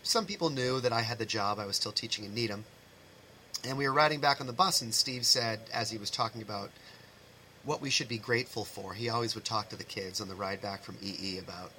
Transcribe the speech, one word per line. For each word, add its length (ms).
some 220
people 240
knew 320
that 100
I 120
had 140
the 80
job. 340
I 60
was 120
still 160
teaching 320
in 100
Needham. 300
And 120
we 100
were 60
riding 260
back 220
on 60
the 40
bus, 300
and 120
Steve 320
said, 360
as 180
he 60
was 120
talking 320
about 280
what 160
we 100
should 200
be 80
grateful 480
for, 280
he 140
always 280
would 100
talk 240
to 80
the 80
kids 340
on 80
the 80
ride 260
back 220
from 180
E 200
E 160
about 420